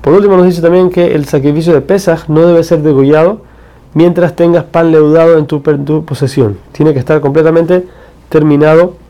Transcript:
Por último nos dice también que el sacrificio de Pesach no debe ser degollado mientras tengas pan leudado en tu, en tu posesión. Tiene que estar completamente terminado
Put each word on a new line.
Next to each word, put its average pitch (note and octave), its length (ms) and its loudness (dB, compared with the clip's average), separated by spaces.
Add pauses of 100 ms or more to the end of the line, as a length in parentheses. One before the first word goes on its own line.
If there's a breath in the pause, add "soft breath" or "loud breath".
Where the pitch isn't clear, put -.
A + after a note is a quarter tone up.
Por D3 140 0
último G3+ 220 2
nos F3+ 100 2
dice E3+ 160 -2
también F3+ 280 2
que F3 240 -2
el D3 120 -4
sacrificio D3+ 480 -2
de C3+ 80 0
Pesach F#3 460 -4
no D#3+ 180 2
debe E3+ 180 2
ser E3 160 -2
degollado D3+ 640 0 (500 soft breath)
mientras E3 420 0
tengas E3+ 300 0
pan E3 260 -2
leudado D#3+ 480 4
en D3+ 80 -2
tu, C#3+ 200 -6
en C#3+ 180 -2
tu D#3 220 -4
posesión. B2 500 -4 (160)
Tiene D3+ 220 -2
que C3+ 40 -2
estar D3+ 220 -2
completamente E3 680 0 (440 loud breath)
terminado D#3 640 2 (160)